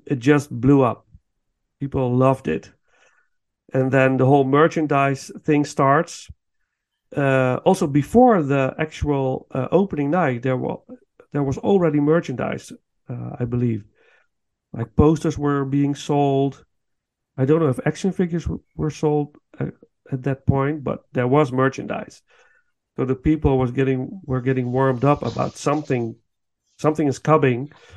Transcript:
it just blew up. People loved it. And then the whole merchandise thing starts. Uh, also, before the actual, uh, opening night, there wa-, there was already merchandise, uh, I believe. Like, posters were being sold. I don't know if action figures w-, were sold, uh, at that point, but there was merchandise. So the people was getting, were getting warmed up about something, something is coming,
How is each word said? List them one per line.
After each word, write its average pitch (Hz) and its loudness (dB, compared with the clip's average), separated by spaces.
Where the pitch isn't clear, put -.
it 131 -4
just 139 0
blew 131 2
up. 113 -2
People 131 -2
loved 135 0
it. - -4
And 131 0
then 131 4
the 131 2
whole 139 4
merchandise 143 0
thing 147 2
starts. 143 0
Uh, 131 2
also, 185 2
before 196 4
the 139 0
actual, 139 -4
uh, 127 -4
opening 170 0
night, 147 0
there 131 0
wa-, - -8
there 143 -2
was 135 -4
already 175 2
merchandise, 147 -2
uh, 120 -10
I - -2
believe. 117 -2
Like, - -8
posters 156 2
were 143 -2
being 139 0
sold. 139 -2
I 131 2
don't 156 4
know 147 2
if - -8
action 170 -2
figures 170 -4
w-, - -8
were 151 -4
sold, 147 0
uh, 143 -4
at 131 -6
that 135 -4
point, 139 0
but - -6
there 123 0
was 139 4
merchandise. - -4
So 131 -2
the 127 -2
people 156 2
was 127 0
getting, 135 -2
were 127 -4
getting 127 -2
warmed 131 0
up 143 2
about - -4
something, 139 -2
something 151 0
is 139 -2
coming, 143 2